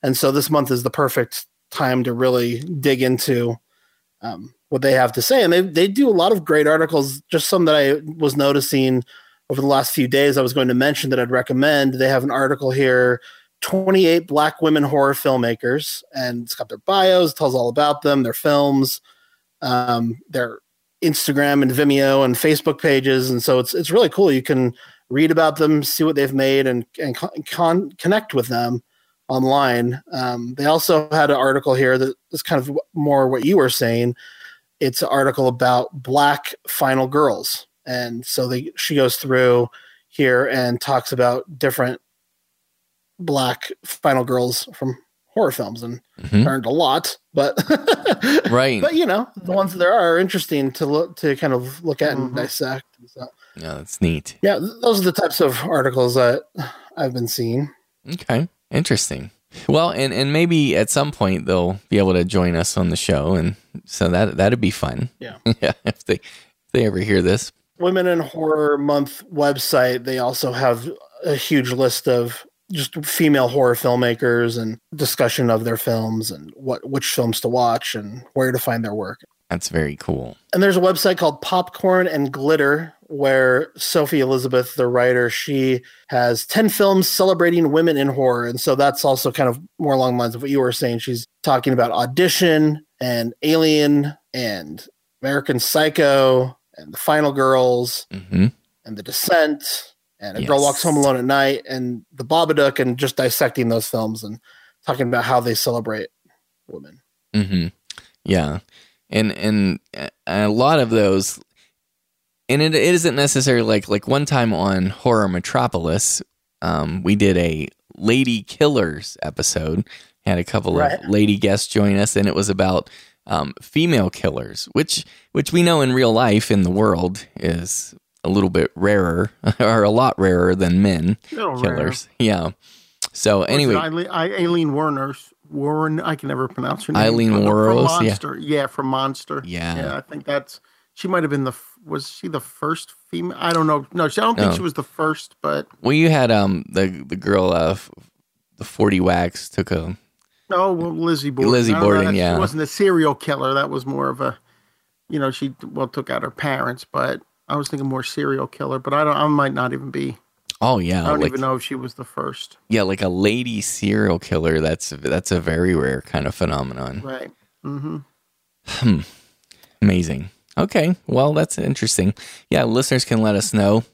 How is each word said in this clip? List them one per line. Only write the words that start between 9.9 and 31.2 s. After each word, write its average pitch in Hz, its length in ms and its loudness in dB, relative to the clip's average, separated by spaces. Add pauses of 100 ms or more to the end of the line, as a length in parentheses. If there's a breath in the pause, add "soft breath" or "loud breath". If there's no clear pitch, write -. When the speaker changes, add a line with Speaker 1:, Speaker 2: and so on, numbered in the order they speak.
Speaker 1:
few 131 140 0
days 139 280 2
I 139 60 2
was 123 120 0
going 131 140 2
to 123 60 2
mention 139 360 0
that 127 100 0
I'd 120 100 -2
recommend. 135 640 2
They 131 140 0
have 131 160 0
an 143 60 -2
article 135 400 -2
here 127 500 2 (400 loud breath)
twenty-eight 190 680 2
black 151 360 0
women 156 220 2
horror 139 300 2
filmmakers, 127 880 -2 (100)
and 123 320 -6
it's 117 100 -10
got - 140 -10
their 107 100 -12
bios, 185 560 2
tells 139 200 0
all 123 140 2
about 143 340 0
them, 139 200 2
their 117 120 -4
films, 143 680 2 (640 soft breath)
um, 123 560 -2 (100)
their 120 300 -6 (440)
Instagram 143 600 2
and 131 80 2
Vimeo 139 540 4
and 123 100 2
Facebook 151 460 0
pages. 135 500 2
And 123 120 -2
so 131 160 2
it's, 127 160 -2
it's 175 160 -2
really 196 180 4
cool. 180 240 2
You 131 100 2
can 127 320 0 (360 loud breath)
read 151 200 2
about 160 260 2
them, 151 260 2
see - 220 -2
what 156 120 2
they've 139 160 0
made, 135 340 2
and, 123 200 -2 (120)
and 139 160 -4
con-, - 160 -8 (160)
con-, 170 520 0
connect 214 340 0
with 123 160 0
them 120 340 -2 (460)
online. 131 720 0 (100)
Um, 123 440 -6
they 143 100 -4
also 156 440 2
had 151 200 2